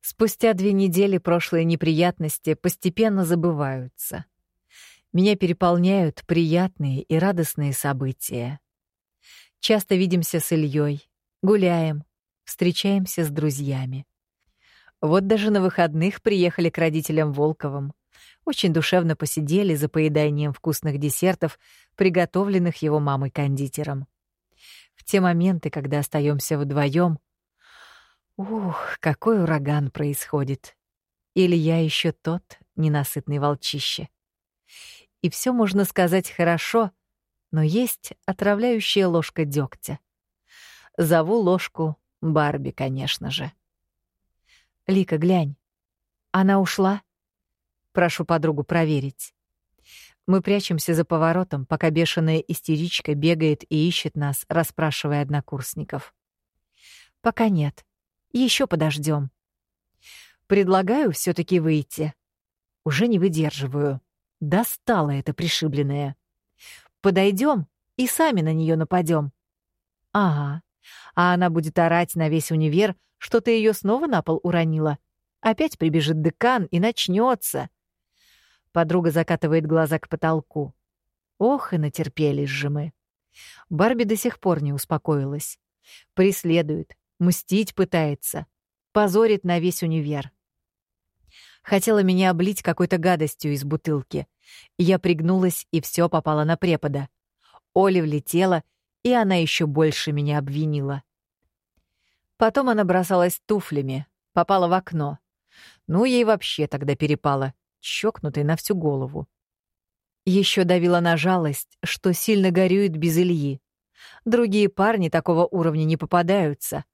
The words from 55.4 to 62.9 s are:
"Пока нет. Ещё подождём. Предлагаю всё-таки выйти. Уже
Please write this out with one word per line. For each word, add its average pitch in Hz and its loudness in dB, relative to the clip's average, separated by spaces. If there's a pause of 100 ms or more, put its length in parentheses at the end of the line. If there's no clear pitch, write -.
"Пока 226 0
нет. 151 -2 (480)
Ещё 254 0
подождём. 151 -2 (1160)
Предлагаю 196 2
всё-таки 175 0
выйти. 156 -2 (680)
Уже 156 0